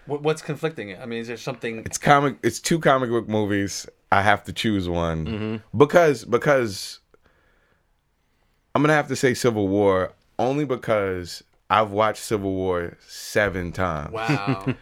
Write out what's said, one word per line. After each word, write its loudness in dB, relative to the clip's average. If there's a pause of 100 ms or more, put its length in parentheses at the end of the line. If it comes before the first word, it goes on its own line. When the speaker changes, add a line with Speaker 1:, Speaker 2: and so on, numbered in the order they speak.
Speaker 1:
What, -6
what's -2
conflicting -6
it? -12
I -12
mean, -6
is -10
there -8
something -8
Speaker 2:
It's -8
comic. 4
It's 0
two 0
comic 2
book 0
movies. 0 (260)
I 4
have 2
to -12
choose 0
one 0
Speaker 3:
Mm-hmm. -6
Speaker 2:
because, 6
because 0 (1800)
I'm 2
gonna 4
have 0
to -2
say 2
Civil 2
War 4 (260)
only 0
because -2 (260)
I've 2
watched 0
Civil -2
War -2 (100)
seven -2
times. -4
Speaker 1:
Wow. -2